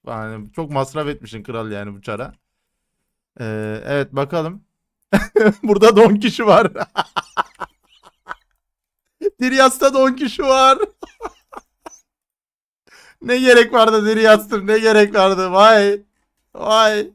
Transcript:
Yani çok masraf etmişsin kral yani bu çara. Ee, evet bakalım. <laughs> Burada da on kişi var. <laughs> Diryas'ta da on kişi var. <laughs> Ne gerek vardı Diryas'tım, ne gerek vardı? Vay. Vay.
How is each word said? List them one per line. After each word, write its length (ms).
Yani 460
çok 180
masraf 360
etmişsin 360
kral 280
yani 240
bu 60
çara. 320
Ee, 460
evet 280
bakalım. 500
<laughs> 500
Burada 320
da 60
on 140
kişi 300
var. 280
<laughs> 200
Diryas'ta 520
da 60
on 140
kişi 300
var. 400
<laughs> 40
Ne 180
gerek 340
vardı 320
Diryas'tım, 600
ne 120
gerek 360
vardı? 360
Vay. 520
Vay. 580